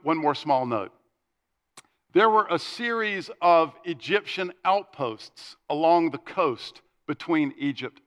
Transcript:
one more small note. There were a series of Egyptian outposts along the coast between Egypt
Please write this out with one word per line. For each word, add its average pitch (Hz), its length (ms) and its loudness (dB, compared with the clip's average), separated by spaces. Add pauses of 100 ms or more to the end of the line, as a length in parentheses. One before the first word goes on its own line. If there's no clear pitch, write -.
one 160 160 0
more 147 160 0
small 131 320 0
note. 110 260 -4 (1200)
There 214 160 6
were 214 220 4
a 170 80 0
series 220 720 -6 (100)
of 165 320 4 (120)
Egyptian 175 680 -4 (100)
outposts 160 960 -6 (140)
along 165 400 4
the 143 80 -8
coast - 640 -4 (240)
between 151 520 -2
Egypt 135 480 -6